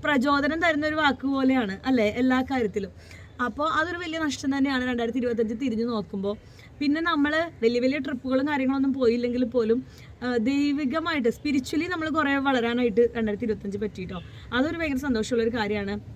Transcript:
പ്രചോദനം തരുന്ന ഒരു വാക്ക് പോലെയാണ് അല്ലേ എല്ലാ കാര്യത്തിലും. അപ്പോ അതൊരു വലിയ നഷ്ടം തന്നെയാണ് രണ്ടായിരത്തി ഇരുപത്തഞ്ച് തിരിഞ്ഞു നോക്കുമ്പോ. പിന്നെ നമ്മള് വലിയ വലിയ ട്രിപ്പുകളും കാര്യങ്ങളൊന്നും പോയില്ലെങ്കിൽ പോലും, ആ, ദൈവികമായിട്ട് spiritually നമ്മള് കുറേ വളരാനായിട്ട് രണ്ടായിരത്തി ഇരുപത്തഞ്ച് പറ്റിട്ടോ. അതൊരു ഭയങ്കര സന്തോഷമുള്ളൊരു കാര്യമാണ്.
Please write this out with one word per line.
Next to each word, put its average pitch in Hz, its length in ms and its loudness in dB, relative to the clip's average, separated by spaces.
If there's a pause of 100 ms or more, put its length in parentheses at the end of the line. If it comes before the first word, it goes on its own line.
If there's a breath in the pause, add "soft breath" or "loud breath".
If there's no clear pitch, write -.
പ്രചോദനം 285 560 2
തരുന്ന 311 260 2
ഒരു 302 80 -2
വാക്ക് 285 320 0
പോലെയാണ് 262 580 2
അല്ലേ 226 320 2
എല്ലാ 254 240 2
കാര്യത്തിലും. 220 480 -2 (560 loud breath)
അപ്പോ 277 240 -2 (100)
അതൊരു 349 180 -2
വലിയ 330 220 -6
നഷ്ടം 277 380 -2
തന്നെയാണ് 269 300 0
രണ്ടായിരത്തി 233 320 2
ഇരുപത്തഞ്ച് 233 340 0
തിരിഞ്ഞു 226 320 -2
നോക്കുമ്പോ. 208 520 -4 (420 loud breath)
പിന്നെ 294 220 2
നമ്മള് 320 480 2 (140)
വലിയ 240 160 4
വലിയ 262 180 2
ട്രിപ്പുകളും 262 500 -2
കാര്യങ്ങളൊന്നും 269 460 2
പോയില്ലെങ്കിൽ 240 520 2
പോലും, 233 380 2 (400 loud breath)
ആ, 247 140 0
ദൈവികമായിട്ട് 285 920 0
spiritually 294 600 -2
നമ്മള് 320 180 -2
കുറേ 285 260 2
വളരാനായിട്ട് 240 680 2
രണ്ടായിരത്തി 226 440 0
ഇരുപത്തഞ്ച് 202 320 -4
പറ്റിട്ടോ. 185 440 -8 (320 loud breath)
അതൊരു 302 240 0
ഭയങ്കര 302 200 -2
സന്തോഷമുള്ളൊരു 233 600 0
കാര്യമാണ്. 202 420 -2 (160)